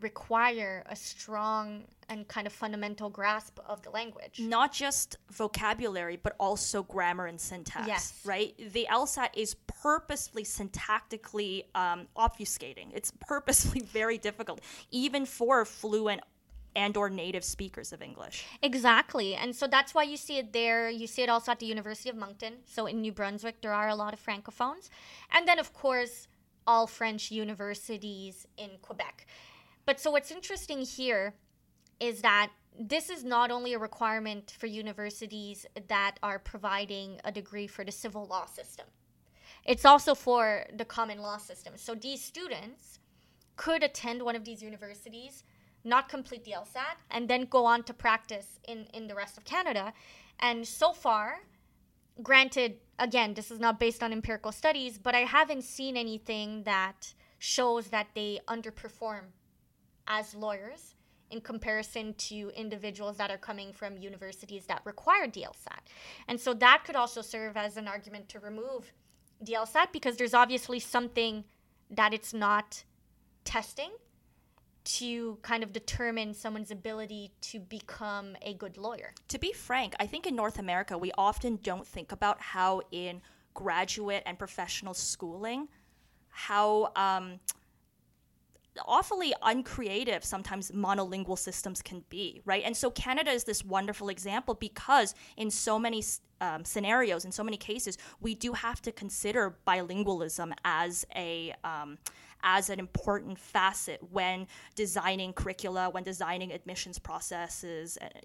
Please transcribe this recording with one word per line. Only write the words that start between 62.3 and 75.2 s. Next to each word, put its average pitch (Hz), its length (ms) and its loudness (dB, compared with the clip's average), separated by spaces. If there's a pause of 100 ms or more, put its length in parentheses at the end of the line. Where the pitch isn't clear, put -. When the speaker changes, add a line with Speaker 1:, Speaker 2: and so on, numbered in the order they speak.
Speaker 1:
individuals 208 640 -8
that 202 120 -2
are 285 80 -4
coming 202 360 -10
from 202 240 -10
universities 190 680 -14
that - 200 -4
require 330 420 2
the 196 160 -8
L - 100 -12
sat. - 300 -16 (440)
And 233 120 -4
so 254 140 0
that 254 320 10
could 294 100 -8
also 233 260 0
serve 220 360 -8
as 208 180 -4
an 214 120 -6
argument 202 420 -12
to 214 100 -16
remove 220 540 -10 (480)
the 226 140 -4
L 220 100 2
sat 320 260 4
because 254 240 -2
there's 240 180 0
obviously 247 460 6
something 233 640 -2 (480)
that 214 220 6
it's 214 200 -6
not 208 500 2 (600)
testing 277 480 -4 (920)
to 233 560 -4